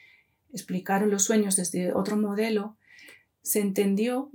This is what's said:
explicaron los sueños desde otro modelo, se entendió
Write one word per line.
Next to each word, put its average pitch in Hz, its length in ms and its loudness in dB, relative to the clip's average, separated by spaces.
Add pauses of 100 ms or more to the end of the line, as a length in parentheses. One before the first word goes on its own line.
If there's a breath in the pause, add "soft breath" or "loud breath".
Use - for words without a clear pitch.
(540 soft breath)
explicaron 196 560 0
los 196 140 2
sueños 208 320 2
desde 180 380 -2
otro 196 220 0
modelo, 208 640 -2 (640 loud breath)
se - 180 -2
entendió 208 760 0